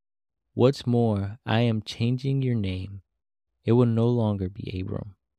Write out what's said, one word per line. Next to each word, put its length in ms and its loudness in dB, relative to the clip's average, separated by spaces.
What's 340 2
more, 580 0
I 160 2
am 200 0
changing 600 -2
your 140 0
name. 460 -4
It 100 2
will 120 6
no 220 2
longer 420 0
be 300 -10
Abram. 360 -8